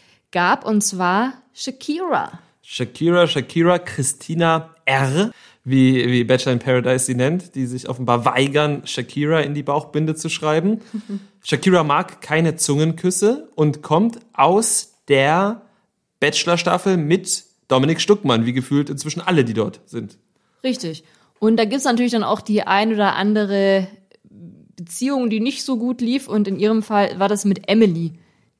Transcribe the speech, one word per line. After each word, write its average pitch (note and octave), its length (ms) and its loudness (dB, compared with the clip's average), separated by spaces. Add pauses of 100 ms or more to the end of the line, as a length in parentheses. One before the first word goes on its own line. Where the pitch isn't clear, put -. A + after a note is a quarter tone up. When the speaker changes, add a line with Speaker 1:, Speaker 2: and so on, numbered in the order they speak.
(300)
Speaker 1:
gab, F#3 340 0
und G#3+ 180 0
zwar G3 520 0 (180)
Shakira. C4+ 880 -6 (240)
Speaker 2:
Shakira, E3+ 640 0
Shakira, E3 540 0
Christina D#3+ 880 -2 (140)
R, C3+ 480 0 (320)
wie, C3 460 4
wie B2 140 2
Bachelor B2+ 280 2
in B2 80 0
Paradise B2+ 460 0
sie B2+ 100 -2
nennt, D3+ 400 -2
die C3 100 -4
sich B2+ 220 -10
offenbar B2 360 0
weigern, C#3 640 0
Shakira D3 540 -2
in C#3+ 140 -4
die D3 100 -6
Bauchbinde D3 500 -4
zu D#3 140 -8
schreiben. D#3+ 520 -2 (300)
<laughs> - 320 -14
Shakira F3 400 2
mag D3+ 380 -2
keine D#3+ 360 0
Zungenküsse E3 1000 0
und D3+ 260 0
kommt G#3 380 0 (120)
aus F3+ 640 0 (140)
der D#3+ 540 2 (580)
Bachelor-Staffel F3 760 0
mit D#3+ 480 -2 (240)
Dominik C#3+ 320 2
Stuckmann, B2+ 460 2
wie B2 60 -2
gefühlt C#3+ 380 0
inzwischen D3+ 300 -8
alle, E3 240 2
die A2+ 100 -4
dort G#2 320 -2
sind. A2 320 -12 (460)
Speaker 1:
Richtig. F3 400 -6 (340)
Und A3 180 2
da A3+ 80 2
gibt's C4 200 -4
natürlich A#3+ 280 0
dann A3 120 0
auch C3+ 160 -2
die G#3 220 -2
ein G#3+ 300 0
oder G#3 240 0
andere G3 720 0 (880)
Beziehung, B3 540 -4
die A3 100 -2
nicht B3+ 240 -4
so C4 140 -2
gut A#3+ 220 -4
lief. B3+ 280 -2
Und G#3 200 0
in F#3+ 100 -4
ihrem A3 240 2
Fall G3+ 360 0
war G3 100 2
das G#3 160 -2
mit G3 240 0
Emily, F3 460 2 (460)